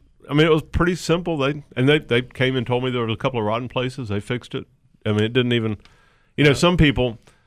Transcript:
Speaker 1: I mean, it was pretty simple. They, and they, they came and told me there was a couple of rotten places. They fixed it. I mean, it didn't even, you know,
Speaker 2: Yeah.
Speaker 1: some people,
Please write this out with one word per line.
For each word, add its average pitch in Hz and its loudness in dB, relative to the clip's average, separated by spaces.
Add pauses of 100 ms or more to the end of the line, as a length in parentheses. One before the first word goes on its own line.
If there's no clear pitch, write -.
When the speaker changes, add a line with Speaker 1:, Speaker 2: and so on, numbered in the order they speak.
(300)
Speaker 1:
I 139 -4
mean, 151 6
it 160 4
was 156 2
pretty 175 0
simple. 170 -2
They, 143 -2 (100)
and 131 2
they, 151 4
they 123 0
came 131 -2
and 127 -2
told 123 -2
me 127 -2
there 123 -2
was 110 -2
a 107 -4
couple 123 -4
of 107 -2
rotten 117 -4
places. 127 -6
They 101 -4
fixed - -8
it. 131 -10 (380)
I 107 -2
mean, 104 2
it 113 -2
didn't 123 2
even, 110 0 (580)
you 143 4
know, 147 8
Speaker 2:
Yeah. 135 6
Speaker 1:
some 175 2
people, 123 0 (280)